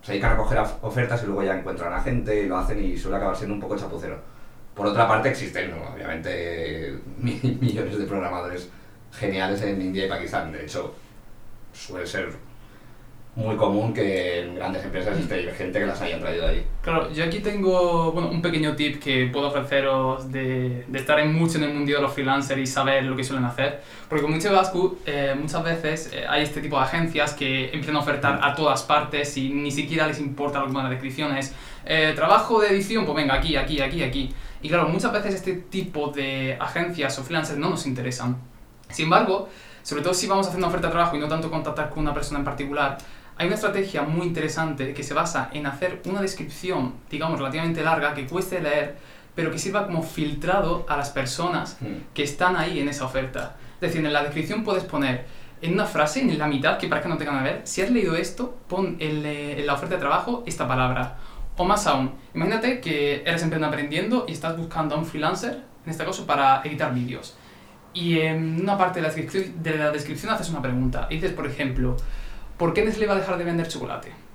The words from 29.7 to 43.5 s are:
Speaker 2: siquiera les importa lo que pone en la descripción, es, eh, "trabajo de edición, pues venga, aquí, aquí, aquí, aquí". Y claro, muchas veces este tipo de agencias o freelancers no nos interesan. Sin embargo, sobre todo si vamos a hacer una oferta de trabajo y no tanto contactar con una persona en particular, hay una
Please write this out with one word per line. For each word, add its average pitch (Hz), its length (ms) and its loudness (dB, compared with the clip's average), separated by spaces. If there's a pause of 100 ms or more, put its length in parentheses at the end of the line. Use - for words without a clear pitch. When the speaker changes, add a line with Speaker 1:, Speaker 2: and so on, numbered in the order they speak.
Speaker 2:
siquiera 156 360 0
les 151 140 -2
importa 143 400 -2
lo 135 60 0
que 131 60 -2
pone 135 120 0
en 127 60 -2
la - 0 -
descripción, 135 440 -2
es, 135 200 -4 (320)
eh, 156 280 4
"trabajo 208 460 6
de 208 80 6
edición, 196 380 2
pues 147 100 0
venga, 139 180 2
aquí, 143 220 2
aquí, 139 240 0
aquí, 135 220 0
aquí". 131 320 -2 (260)
Y 156 80 -6
claro, 160 220 4
muchas 190 200 2
veces 202 260 0
este 185 180 -2
tipo 160 580 -4
de 135 480 -2
agencias 170 580 -2
o 131 60 -8
freelancers 156 340 -2
no 165 120 0
nos 165 160 -2
interesan. 127 500 -2 (540)
Sin 156 140 -2
embargo, 196 440 4 (340)
sobre 147 200 -4
todo 175 100 2
si 180 140 0
vamos 196 200 4
a 175 40 -2
hacer 170 80 -4
una 180 100 2
oferta 170 200 0
de 165 40 0
trabajo 170 240 2
y - 20 0
no 151 100 -2
tanto 160 220 -2
contactar 151 380 -2
con 156 120 -4
una 147 120 2
persona 147 280 -2
en 143 40 -2
particular, 143 540 -2 (360)
hay 175 120 -2
una 208 100 2